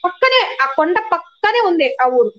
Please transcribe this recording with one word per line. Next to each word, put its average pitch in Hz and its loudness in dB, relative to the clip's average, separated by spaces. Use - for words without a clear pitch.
పక్కనే, 508 0
ఆ 539 2
కొండ 370 0
పక్కనే 427 -2
ఉంది 294 0
ఆ 254 2
ఊరు. 247 2